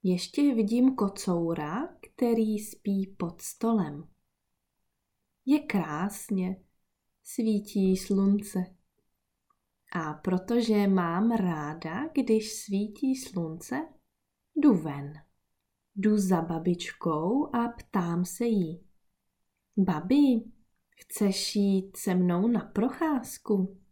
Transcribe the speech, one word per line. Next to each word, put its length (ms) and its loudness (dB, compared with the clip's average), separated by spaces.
Ještě 520 0
vidím 400 4
kocoura, 920 -2
který 720 0
spí 600 -4
pod 220 -6
stolem. 680 -2
Je 140 4
krásně, 1040 -4
svítí 760 0
slunce. 800 0
A 200 -6
protože 760 2
mám 440 2
ráda, 760 -2
když 460 0
svítí 640 -2
slunce, 720 -8
jdu 180 6
ven. 400 -4
Jdu 220 4
za 240 4
babičkou 1120 -2
a 120 0
ptám 580 -2
se 200 -4
jí: 400 -2
„Babi, 680 4
chceš 680 -2
jít 420 2
se 180 -2
mnou 320 4
na 180 2
procházku? 1160 -2